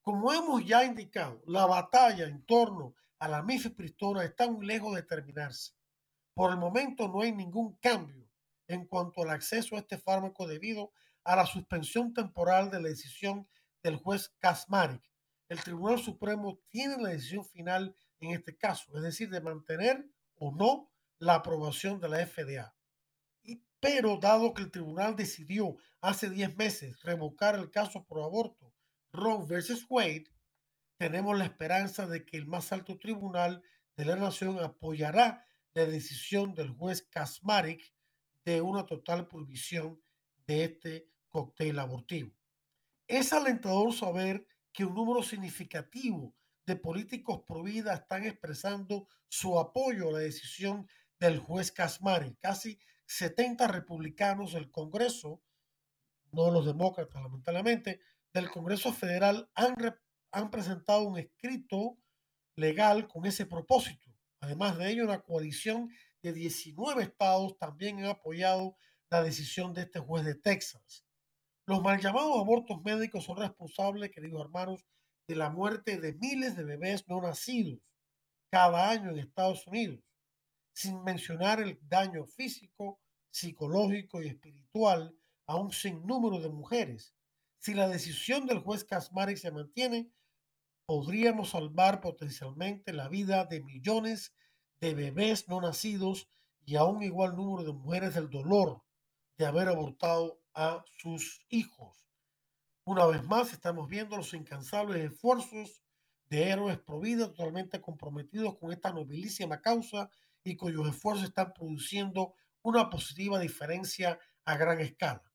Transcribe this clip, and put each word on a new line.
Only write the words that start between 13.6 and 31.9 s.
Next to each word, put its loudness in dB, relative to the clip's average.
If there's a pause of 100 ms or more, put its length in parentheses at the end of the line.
del 0
juez -4
Kaczmarek. 2 (460)
El -8
Tribunal 0
Supremo -4 (100)
tiene -4
la -2
decisión -6
final -4 (220)
en -8
este -8
caso, -2
es -4
decir, -6
de -4
mantener -2 (300)
o -6
no 2 (280)
la 6
aprobación -2
de -4
la 0
F -4
D -8
A. -12 (680)
Y, -14 (180)
pero 2
dado 6
que -6
el -8
tribunal -2
decidió -4 (260)
hace 0
diez -4
meses -4
revocar 0
el -6
caso -4
por -8
aborto -4 (380)
Roe 0
versus -4
Wade, 2 (720)
tenemos 0
la 2
esperanza -2